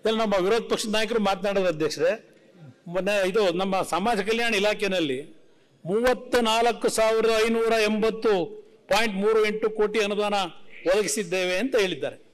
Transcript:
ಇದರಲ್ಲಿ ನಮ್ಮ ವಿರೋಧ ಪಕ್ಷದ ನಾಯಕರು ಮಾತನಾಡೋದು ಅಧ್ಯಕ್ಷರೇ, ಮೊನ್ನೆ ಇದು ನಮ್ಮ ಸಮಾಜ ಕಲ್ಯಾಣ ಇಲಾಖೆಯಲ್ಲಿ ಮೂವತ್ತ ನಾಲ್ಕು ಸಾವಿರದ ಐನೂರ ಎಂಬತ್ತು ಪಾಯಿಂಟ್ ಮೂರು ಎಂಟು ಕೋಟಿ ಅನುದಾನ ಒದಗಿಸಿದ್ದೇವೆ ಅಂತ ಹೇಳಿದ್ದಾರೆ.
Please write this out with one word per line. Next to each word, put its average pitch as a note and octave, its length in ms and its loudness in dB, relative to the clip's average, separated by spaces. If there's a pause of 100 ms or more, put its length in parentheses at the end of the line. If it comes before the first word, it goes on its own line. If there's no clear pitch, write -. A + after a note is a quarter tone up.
ಇದರಲ್ಲಿ A3+ 200 -2
ನಮ್ಮ G#3 140 0 (100)
ವಿರೋಧ A3 260 2
ಪಕ್ಷದ A3+ 200 -4
ನಾಯಕರು A3 300 0
ಮಾತನಾಡೋದು G3 460 0
ಅಧ್ಯಕ್ಷರೇ, D#3 600 -2 (600)
ಮೊನ್ನೆ F#3 420 -2
ಇದು G3 240 4
ನಮ್ಮ F#3+ 300 0
ಸಮಾಜ G3 380 0
ಕಲ್ಯಾಣ A3+ 340 -2
ಇಲಾಖೆಯಲ್ಲಿ F#3 800 -2 (520)
ಮೂವತ್ತ B3 500 0
ನಾಲ್ಕು A#3 520 2
ಸಾವಿರದ A3 420 2 (160)
ಐನೂರ A3+ 260 0
ಎಂಬತ್ತು G#3+ 880 0 (280)
ಪಾಯಿಂಟ್ G#3 280 0
ಮೂರು G#3+ 280 4
ಎಂಟು G#3+ 260 0
ಕೋಟಿ G#3+ 300 0
ಅನುದಾನ G#3 340 0 (540)
ಒದಗಿಸಿದ್ದೇವೆ F#3 680 0
ಅಂತ B3+ 180 -2
ಹೇಳಿದ್ದಾರೆ. D#3 400 -2 (180)